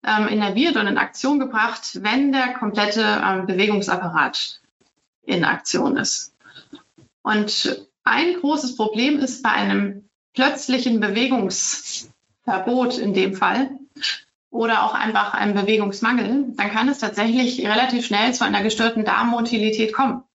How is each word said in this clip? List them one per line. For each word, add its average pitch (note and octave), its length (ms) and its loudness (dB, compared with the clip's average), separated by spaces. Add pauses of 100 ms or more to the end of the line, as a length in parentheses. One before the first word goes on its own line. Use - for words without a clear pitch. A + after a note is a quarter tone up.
ähm, G#3+ 240 2
innerviert G#3+ 480 0
und G#3+ 100 0
in - 120 0
Aktion - 400 0
gebracht, A#3 640 -4
wenn C4 300 2
der B3+ 220 0
komplette, G#3 480 0 (220)
ähm, F#3+ 220 0
Bewegungsapparat F#3 1120 0 (640)
in F3 220 0
Aktion - 520 0
ist. - 380 -4 (880)
Und G#3+ 640 -2 (180)
ein D#4 300 2
großes C#4+ 420 -2
Problem A3+ 420 0
ist - 240 -4
bei G#3+ 80 2
einem G3+ 580 -2 (260)
plötzlichen B3+ 680 2
Bewegungsverbot A#3 2000 -2
in G3 160 0
dem G3 200 2
Fall G#3+ 360 0 (800)
oder A3+ 340 2
auch G#3+ 100 0
einfach G#3+ 400 0
einem G#3 200 0
Bewegungsmangel, A3 920 0 (100)
dann G3+ 140 0
kann A3 180 2
es C#4 100 0
tatsächlich A3+ 680 0
relativ A#3+ 400 2
schnell G#3+ 280 2
zu A#3+ 100 -2
einer G3+ 180 0
gestörten A3 420 0
Darmmotilität A3 880 0
kommen. C4 300 0 (120)